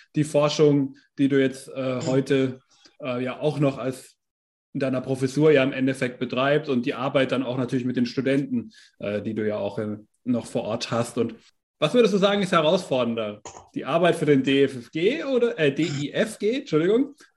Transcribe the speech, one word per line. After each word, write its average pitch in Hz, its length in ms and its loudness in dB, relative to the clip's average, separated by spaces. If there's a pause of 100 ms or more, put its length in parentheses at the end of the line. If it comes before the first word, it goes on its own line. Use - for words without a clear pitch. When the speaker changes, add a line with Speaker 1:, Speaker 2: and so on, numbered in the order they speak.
(160)
Speaker 1:
die 151 80 2
Forschung, 147 720 2 (240)
die 139 80 4
du 139 120 4
jetzt, 135 360 -2
äh, 131 200 -4
Speaker 2:
Mhm. 120 120 -6
Speaker 1:
heute, 135 520 0 (400)
äh, 127 240 -6
ja 127 160 -8
auch 143 200 -2
noch 135 180 2
als 127 380 -8 (600)
in 143 40 -6
deiner 131 220 -2
Professur 135 500 2
ja 135 100 6
im 131 100 2
Endeffekt 131 460 -2
betreibt 135 500 0
und 123 200 -2
die 143 80 -4
Arbeit 131 360 0
dann 131 120 0
auch 123 140 -6
natürlich 131 280 -2
mit 123 100 -4
den 123 120 0
Studenten, 127 640 -2 (260)
äh, 104 240 -4
die 110 140 -6
du 107 120 -2
ja 104 100 -2
auch, 101 200 -6
äh, 107 200 -6 (260)
noch 120 240 -2
vor 196 160 -4
Ort - 260 -6
hast. - 300 -2
Und - 160 -2 (420)
was 151 160 0
würdest 226 220 4
du - 20 2
sagen, 202 240 2
ist 185 100 -4
herausfordernder? 127 880 0 (340)
Die - 100 -8
Arbeit 165 300 2
für 160 100 -4
den 143 180 6
D 139 200 4
F 127 120 2
F 120 160 -16
G 240 320 0
oder, 240 360 0
äh, 143 140 2
D 156 100 -2
I 139 280 -4
F - 280 -2
G, 240 220 -2
Entschuldigung, 202 520 0 (240)